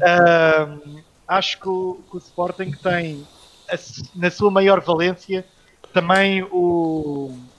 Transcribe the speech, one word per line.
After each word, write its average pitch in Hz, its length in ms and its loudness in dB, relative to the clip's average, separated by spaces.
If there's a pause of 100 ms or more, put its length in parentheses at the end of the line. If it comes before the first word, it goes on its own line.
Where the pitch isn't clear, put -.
Ahm, 156 1000 4 (260)
acho 190 320 -2
que 190 100 -8
o, 185 300 -6 (100)
que 180 60 -16
o 180 40 -14
Sporting 180 520 -8
tem 156 560 -6 (420)
a 180 80 -4
su-, - 380 -18
na 180 160 -2
sua 208 180 0
maior 196 320 4
valência 180 640 -4 (480)
também 190 480 2 (100)
o 160 800 -2 (280)